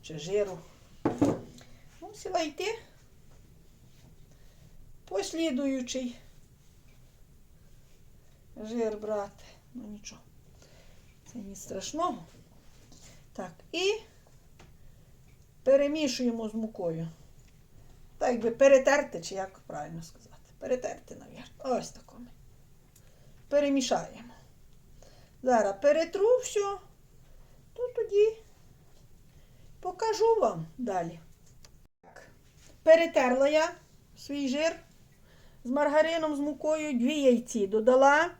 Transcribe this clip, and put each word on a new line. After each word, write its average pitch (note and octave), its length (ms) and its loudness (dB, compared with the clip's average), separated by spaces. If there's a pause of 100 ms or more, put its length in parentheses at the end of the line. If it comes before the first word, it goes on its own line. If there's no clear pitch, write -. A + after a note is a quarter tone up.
чи D#3 180 -12
жиру. F#3+ 400 -4 (1400)
Мусила F#4+ 380 -6
йти F#4 400 -4 (2250)
послідуючий C4+ 1080 -4 (2500)
жир A3 400 -4
брати. G#3 460 -6 (300)
Ну, A3+ 140 -14
нічого. G#3 340 -16 (1040)
Це - 140 -18
ні G3 160 -14
страшного. C#4 680 -6 (1080)
Так, F#3 180 -12 (200)
і F#4 220 0 (1700)
перемішуємо C4 840 2
з G#3+ 40 -12
мукою. F3 540 -6 (1080)
Так, - 140 0
якби A#3 200 -2
перетерти, C4+ 680 4
чи - 140 -12
як F#3+ 240 -8
правильно D#3 440 -12
сказати? - 320 -20 (240)
Перетерти, - 560 -6
навірно. - 640 -6
Ось E3+ 120 -6
тако - 300 -20
ми A#3+ 80 -18 (1200)
перемішаємо. C#4 840 0 (1120)
Зараз G#3+ 380 4
перетру E4 460 2 (160)
все, G4+ 340 -4 (960)
то B4 220 -8
тоді G#4+ 420 2 (1400)
покажу A4 560 2
вам G3+ 320 0 (100)
далі. F3+ 420 -4 (840)
Так, - 300 -20 (520)
перетерла D4 640 6
я D#4 240 4 (440)
свій C#4 320 -6
жир D#4 300 0 (840)
з A#3 60 -10
маргарином, D4+ 640 2
з C#4 40 -6
мукою, D4+ 600 -2
дві C#4+ 220 0
яйці A#3 460 2
додала C4+ 720 4